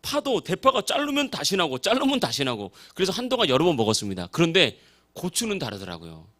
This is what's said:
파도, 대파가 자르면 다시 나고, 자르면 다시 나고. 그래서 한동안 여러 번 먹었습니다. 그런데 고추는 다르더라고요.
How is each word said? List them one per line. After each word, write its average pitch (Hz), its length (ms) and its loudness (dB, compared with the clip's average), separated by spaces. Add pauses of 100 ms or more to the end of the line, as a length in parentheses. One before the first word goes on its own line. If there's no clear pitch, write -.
파도, 277 400 -2
대파가 233 400 0
자르면 285 480 0
다시 - 280 -2
나고, 147 220 2
자르면 269 400 2
다시 139 240 -2
나고. 107 280 -4 (240)
그래서 190 160 0
한동안 233 380 0
여러 139 160 6
번 170 100 4
먹었습니다. 104 560 0
그런데 165 480 2 (340)
고추는 196 460 -4
다르더라고요. 90 640 -10 (140)